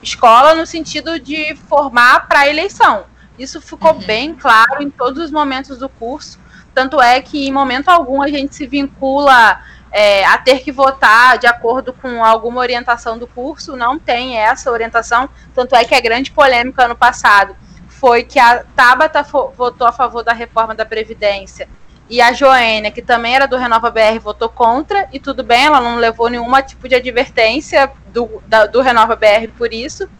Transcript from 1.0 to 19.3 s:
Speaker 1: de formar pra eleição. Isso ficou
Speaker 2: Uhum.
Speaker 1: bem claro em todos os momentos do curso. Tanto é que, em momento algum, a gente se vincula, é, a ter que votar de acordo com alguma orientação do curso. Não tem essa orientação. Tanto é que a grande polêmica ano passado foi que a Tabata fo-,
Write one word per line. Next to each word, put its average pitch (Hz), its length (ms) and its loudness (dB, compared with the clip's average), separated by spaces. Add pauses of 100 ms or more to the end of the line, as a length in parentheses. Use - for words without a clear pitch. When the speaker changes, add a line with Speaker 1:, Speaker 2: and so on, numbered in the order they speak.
Speaker 1:
de 302 360 -8
formar 277 720 0
pra 285 200 2
eleição. 302 560 0 (340)
Isso 269 240 -16
ficou 320 320 -2
Speaker 2:
Uhum. 294 60 -4
Speaker 1:
bem 220 340 -6
claro 247 480 2
em 285 80 -6
todos 277 360 -6
os 294 40 -10
momentos 277 480 -6
do 262 100 -12
curso. - 520 -14 (340)
Tanto 262 260 -2
é 247 220 4
que, 277 260 -8
em 269 40 -4
momento 269 380 -2
algum, 277 300 2
a 285 80 -2
gente 277 280 -6
se 302 100 -10
vincula, 269 960 2 (300)
é, 202 340 2
a 214 140 4
ter 262 220 0
que 285 100 -10
votar 254 680 4
de 233 80 -4
acordo 240 480 -2
com 233 320 -6
alguma 226 340 0
orientação 240 560 -4
do 240 120 -14
curso. 285 480 -12
Não 254 240 -4
tem 254 400 -6
essa 233 320 -2
orientação. 226 580 -4 (240)
Tanto 247 220 -2
é 233 100 4
que - 80 -2
a 254 80 2
grande 233 300 -6
polêmica 262 540 2
ano 233 100 -4
passado 214 600 2 (320)
foi 240 360 0
que - 160 -2
a 240 240 4 (120)
Tabata 269 480 2
fo-, 285 320 -4